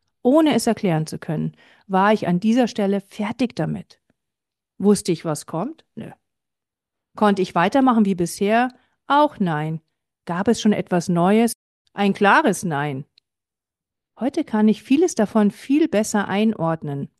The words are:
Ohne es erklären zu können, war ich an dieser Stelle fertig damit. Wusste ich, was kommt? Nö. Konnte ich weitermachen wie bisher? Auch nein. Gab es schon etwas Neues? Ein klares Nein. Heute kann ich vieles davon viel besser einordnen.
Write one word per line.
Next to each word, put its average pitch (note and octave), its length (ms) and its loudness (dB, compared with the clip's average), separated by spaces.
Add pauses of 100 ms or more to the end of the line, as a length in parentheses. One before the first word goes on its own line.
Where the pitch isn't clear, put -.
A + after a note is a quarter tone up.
(220)
Ohne D4 320 4
es A#3 120 0
erklären E3+ 400 0
zu - 120 -10
können, D#3 360 -6 (320)
war G3 280 2
ich G#3 120 -4
an F3 140 0
dieser A3+ 280 2
Stelle G3 340 -2
fertig A3+ 520 -6
damit. D#3 460 -8 (800)
Wusste F#3+ 340 2
ich, E3 140 -6
was D#3 180 -6
kommt? A3 400 -10 (100)
Nö. - 160 -16 (1040)
Konnte G3+ 260 2
ich - 120 -6
weitermachen A3 520 2
wie G3 80 0
bisher? G#3 600 -2 (320)
Auch D4 320 0
nein. D#3+ 420 -4 (440)
Gab F3+ 240 -4
es A3 120 2
schon G#3+ 120 2
etwas F3+ 360 -2
Neues? G3+ 440 2 (400)
Ein G3+ 200 0
klares G#3 520 2
Nein. C#3+ 400 -4 (1120)
Heute C#4+ 240 -4
kann G#3+ 260 2
ich G#3 140 0
vieles D#4+ 320 2
davon G#3 360 2
viel D4 380 0
besser G#3+ 400 -2
einordnen. E3 800 -4 (120)